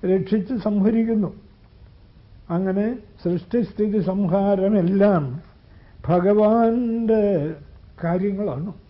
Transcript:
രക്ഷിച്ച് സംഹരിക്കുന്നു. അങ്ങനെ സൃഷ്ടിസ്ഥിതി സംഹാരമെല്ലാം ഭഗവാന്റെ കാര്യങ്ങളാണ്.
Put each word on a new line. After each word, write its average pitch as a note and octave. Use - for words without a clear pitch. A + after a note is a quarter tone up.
രക്ഷിച്ച് F#3+
സംഹരിക്കുന്നു. G#3+
അങ്ങനെ F#3+
സൃഷ്ടിസ്ഥിതി G#3
സംഹാരമെല്ലാം F#3+
ഭഗവാന്റെ G#3+
കാര്യങ്ങളാണ്. F#3